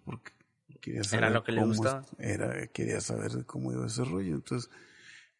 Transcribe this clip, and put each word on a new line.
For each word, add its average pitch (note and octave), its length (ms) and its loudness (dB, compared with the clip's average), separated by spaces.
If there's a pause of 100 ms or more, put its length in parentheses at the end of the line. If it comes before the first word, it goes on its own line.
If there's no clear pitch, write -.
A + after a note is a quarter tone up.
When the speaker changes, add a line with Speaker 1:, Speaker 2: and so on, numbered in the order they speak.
Speaker 1:
porque - 280 -10 (480)
quería A#2+ 200 -4
Speaker 2:
Era G2+ 80 0
Speaker 1:
saber A2 240 6
Speaker 2:
lo A2+ 120 4
que A#2 80 0
le A2+ 100 4
Speaker 1:
cómo A2 120 4
Speaker 2:
gustaba. C3 280 2
Speaker 1:
est-, - 180 -16
era, A#2 480 -2
quería - 320 0
saber A1+ 320 -2
de - 120 -4
cómo B1+ 280 -4
iba B1 140 -2
ese A#2+ 180 -2
rollo. F3 300 -2
Entonces, B2+ 360 -4 (680)